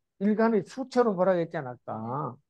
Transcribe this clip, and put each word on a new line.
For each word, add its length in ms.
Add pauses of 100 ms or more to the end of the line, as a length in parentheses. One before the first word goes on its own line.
(200)
일간의 480
수채로 480
보라 180
했잖아, 380 (160)
아까. 480 (140)